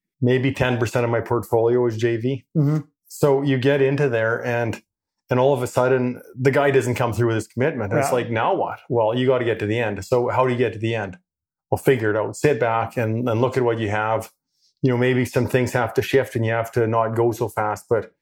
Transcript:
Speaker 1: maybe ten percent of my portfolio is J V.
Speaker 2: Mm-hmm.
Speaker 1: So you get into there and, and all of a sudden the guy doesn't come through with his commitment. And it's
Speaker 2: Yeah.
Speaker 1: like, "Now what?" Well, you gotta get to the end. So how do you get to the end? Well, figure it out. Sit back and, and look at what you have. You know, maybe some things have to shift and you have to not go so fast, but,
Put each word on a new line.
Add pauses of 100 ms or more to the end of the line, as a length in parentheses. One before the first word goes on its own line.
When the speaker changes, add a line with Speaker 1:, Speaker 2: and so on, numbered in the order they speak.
(240)
Speaker 1:
maybe
ten
percent
of
my
portfolio
is
J
V. (120)
Speaker 2:
Mm-hmm. (300)
Speaker 1:
So
you
get
into
there
and, (480)
and
all
of
a
sudden (180)
the
guy
doesn't
come
through
with
his
commitment.
And
it's
Speaker 2:
Yeah.
Speaker 1:
like,
"Now
what?" (100)
Well,
you
gotta
get
to
the
end.
So
how
do
you
get
to
the
end? (540)
Well,
figure
it
out.
Sit
back
and,
and
look
at
what
you
have. (520)
You
know,
maybe
some
things
have
to
shift
and
you
have
to
not
go
so
fast,
but,